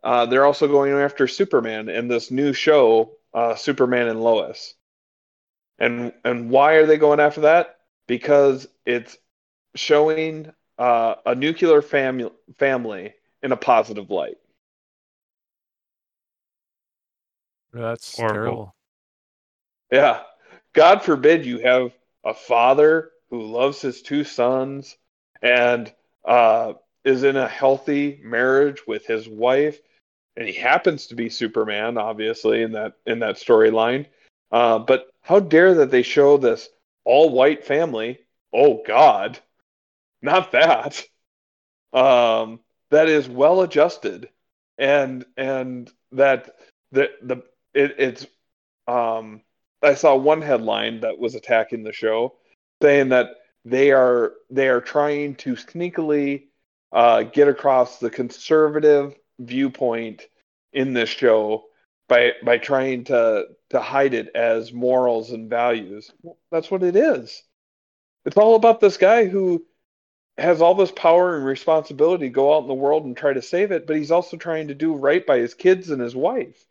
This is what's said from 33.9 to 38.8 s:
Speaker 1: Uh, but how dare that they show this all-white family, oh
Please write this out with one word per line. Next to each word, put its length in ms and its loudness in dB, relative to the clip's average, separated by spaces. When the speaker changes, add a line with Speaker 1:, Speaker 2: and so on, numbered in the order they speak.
Speaker 1:
Uh, 280 2
but 280 -2
how 180 2
dare 360 4
that 160 2
they 100 2
show 360 4
this 320 -2
all-white 600 2
family, 540 -4
oh 320 4